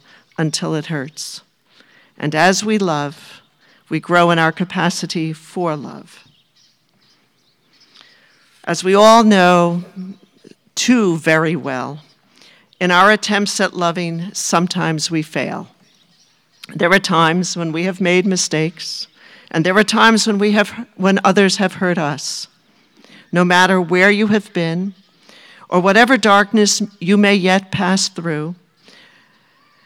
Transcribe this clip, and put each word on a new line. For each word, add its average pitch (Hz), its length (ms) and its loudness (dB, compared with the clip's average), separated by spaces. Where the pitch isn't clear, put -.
"until 160 360 -4
it 151 140 -6
hurts." 151 540 -12
And 151 160 -6
as 185 300 2
we 214 140 -2
love, 151 640 -6
we 160 100 -4
grow 170 320 2
in 165 80 2
our 160 120 0
capacity 170 840 -6
for 165 420 -8
love. - 440 -16
As 170 200 -6
we 185 100 0
all 220 300 8
know 180 640 4
too 214 420 0
very 160 380 0
well, 131 460 -8
in 180 120 0
our 190 200 6
attempts 208 480 -2
at 190 160 -2
loving, 170 580 -4
sometimes 165 760 -2
we 160 140 -4
fail. - 460 -8
There 170 180 0
are 190 80 4
times 170 580 0
when 165 140 -6
we 165 120 -4
have 190 180 -4
made 180 240 2
mistakes, 170 800 -4
and 165 140 -2
there 185 120 2
are 214 60 4
times 220 420 2
when 208 140 0
we 208 140 0
have, 208 160 2
when 190 280 0
others 190 340 2
have 190 180 -2
hurt 180 220 -2
us. 156 500 -8
No 180 140 2
matter 185 360 4
where 180 280 2
you 208 180 0
have 208 260 -2
been, 175 400 -4
or 180 100 2
whatever 220 380 4
darkness 202 640 2
you 190 180 0
may 202 180 4
yet 190 360 0
pass 190 380 -2
through, 165 460 -8